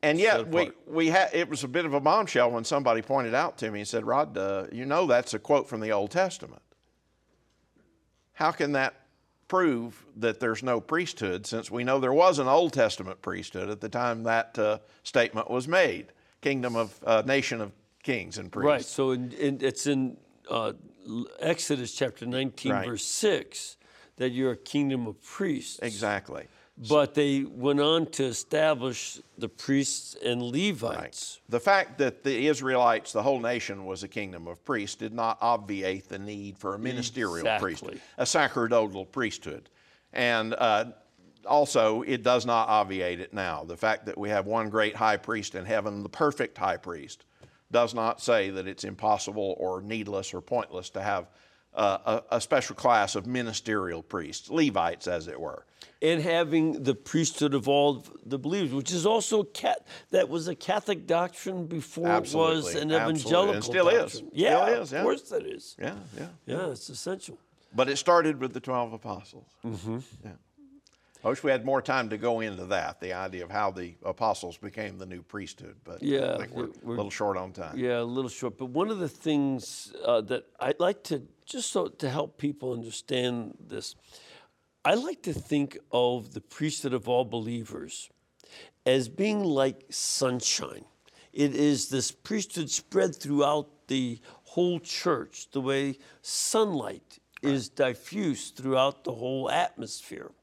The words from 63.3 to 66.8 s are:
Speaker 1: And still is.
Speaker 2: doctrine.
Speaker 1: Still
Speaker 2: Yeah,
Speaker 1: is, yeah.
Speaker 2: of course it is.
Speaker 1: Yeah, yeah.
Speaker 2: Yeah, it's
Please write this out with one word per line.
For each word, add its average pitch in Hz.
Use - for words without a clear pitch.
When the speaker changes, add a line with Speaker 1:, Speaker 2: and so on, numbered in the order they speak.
Speaker 1:
And 104
still 175
is. 220
Speaker 2:
doctrine. -
Speaker 1:
Still -
Speaker 2:
Yeah, 196
Speaker 1:
is, 147
yeah. 139
Speaker 2:
of 185
course 269
it 156
is. -
Speaker 1:
Yeah, 165
yeah. 165
Speaker 2:
Yeah, 170
it's -